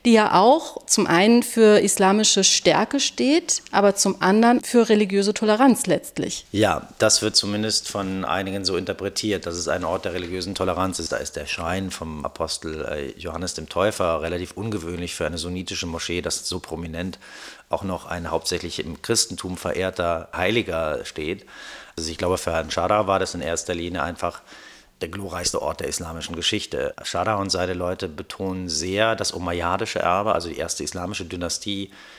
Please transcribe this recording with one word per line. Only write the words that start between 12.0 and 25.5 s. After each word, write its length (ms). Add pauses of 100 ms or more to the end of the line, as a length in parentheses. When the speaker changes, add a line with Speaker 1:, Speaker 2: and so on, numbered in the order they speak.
Speaker 2:
Apostel, 640
äh, 320
Johannes 360
dem 140
Täufer 540
relativ 300
ungewöhnlich 640
für 120
eine 100
sunnitische 500
Moschee, 360
dass 260
so 100
prominent 600 (500)
auch 140
noch 240
ein 240
hauptsächlich 500
im 220
Christentum 560
verehrter 760
Heiliger 680
steht. 400 (520)
Also 140
ich 60
glaube, 220
für 140
Herrn 180
Schara 360
war 120
das 160
in 80
erster 320
Linie 280
einfach 380 (640)
der 60
glorreichste 520